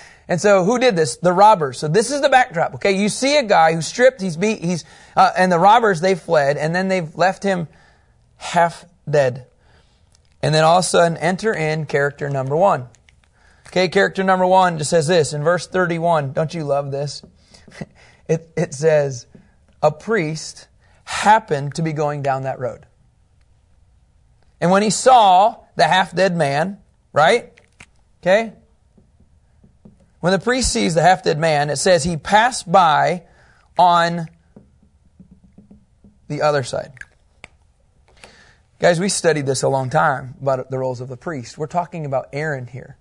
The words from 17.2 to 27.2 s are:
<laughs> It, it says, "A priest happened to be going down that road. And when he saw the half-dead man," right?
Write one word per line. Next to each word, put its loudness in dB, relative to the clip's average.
<laughs> -12
It, -4
it -6
says, 0
"A 4
priest -6
happened 0
to -4
be -2
going -4
down -2
that -8
road. -8
And 2
when 4
he 0
saw 4
the 0
half-dead 0
man," -2
right? 2